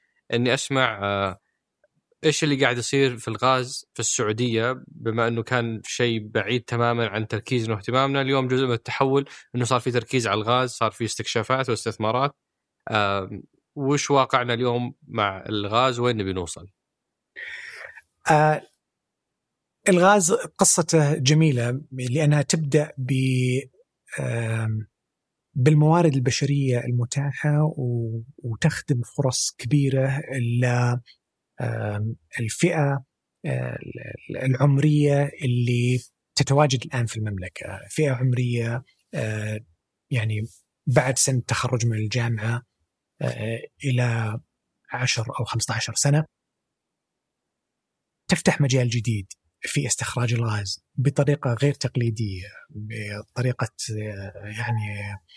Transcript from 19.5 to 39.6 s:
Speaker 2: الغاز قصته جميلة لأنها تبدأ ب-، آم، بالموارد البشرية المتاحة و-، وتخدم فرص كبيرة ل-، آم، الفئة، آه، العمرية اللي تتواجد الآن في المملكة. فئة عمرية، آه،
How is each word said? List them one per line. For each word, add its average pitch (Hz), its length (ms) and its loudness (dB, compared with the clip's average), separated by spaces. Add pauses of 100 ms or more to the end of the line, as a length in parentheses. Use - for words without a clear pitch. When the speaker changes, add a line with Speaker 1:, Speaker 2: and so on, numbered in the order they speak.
Speaker 2:
الغاز 185 440 6
قصته 160 840 2
جميلة 135 640 4 (100)
لأنها 143 500 2
تبدأ 147 560 0
ب-، 131 640 0 (600)
آم، 113 680 -2 (640)
بالموارد 151 600 6
البشرية 131 640 0
المتاحة 139 840 0
و-، 120 580 -2 (160)
وتخدم 123 640 0 (160)
فرص - 400 -2
كبيرة 135 640 0 (400)
ل-، 123 380 2 (640)
آم، 110 540 -4 (240)
الفئة، 139 640 0 (420)
آه، 127 320 -4 (640)
العمرية 143 880 4 (120)
اللي 123 560 2 (360)
تتواجد 135 500 4
الآن 120 200 -2
في 110 120 -6
المملكة. 98 600 -8 (100)
فئة 151 220 0
عمرية، 120 720 0 (300)
آه، 107 460 -4 (500)